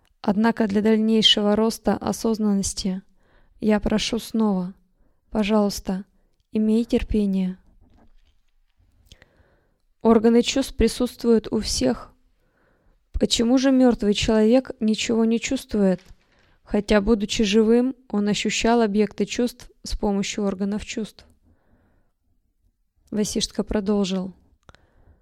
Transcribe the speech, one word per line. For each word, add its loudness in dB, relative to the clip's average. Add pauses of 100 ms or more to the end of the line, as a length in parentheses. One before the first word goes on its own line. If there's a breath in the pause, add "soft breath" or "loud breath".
(200)
Однако 0
для 0
дальнейшего 2
роста 0
осознанности -2 (580)
я 0
прошу -2
снова, -4 (560)
пожалуйста, -2 (460)
имей 0
терпение". -2 (2500 soft breath)
Органы 4
чувств -4
присутствуют 0
у 0
всех. -4 (1000)
Почему 0
же 2
мёртвый 2
человек 2
ничего 0
не 0
чувствует? -2 (600)
Хотя, 0
будучи 0
живым, 2 (140)
он -2
ощущал 0
объекты -2
чувств -6 (140)
с -8
помощью -4
органов -4
чувств. -12 (1900)
Васиштха -4
продолжил. -4 (880 soft breath)